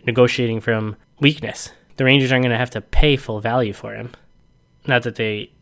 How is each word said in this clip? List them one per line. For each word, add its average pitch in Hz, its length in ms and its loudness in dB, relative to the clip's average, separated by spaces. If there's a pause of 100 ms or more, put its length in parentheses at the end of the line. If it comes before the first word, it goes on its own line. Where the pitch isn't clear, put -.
negotiating 120 540 2
from 110 340 -2 (240)
weakness. - 540 -2 (240)
The 131 80 -2
Rangers 131 260 4
aren't 127 140 2
gonna 117 120 0
have 123 120 -2
to 107 100 -8
pay 147 380 4
full 107 240 -8
value 113 320 -2
for 110 200 -14
him. 113 180 -12 (760)
Not 123 160 2
that 117 120 -6
they 107 360 -6 (100)